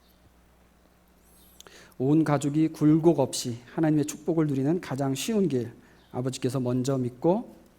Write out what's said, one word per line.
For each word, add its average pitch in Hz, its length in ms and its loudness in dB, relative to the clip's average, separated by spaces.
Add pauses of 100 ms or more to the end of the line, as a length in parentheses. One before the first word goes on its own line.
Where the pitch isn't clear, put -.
(2000)
온 147 280 2
가족이 147 440 0
굴곡 156 520 4
없이 123 380 -4 (140)
하나님의 156 340 2
축복을 160 420 -2
누리는 139 320 0
가장 135 340 -4
쉬운 196 320 -2
길, 123 240 -2 (400)
아버지께서 127 480 -4
먼저 127 400 -2
믿고 165 560 -2 (240)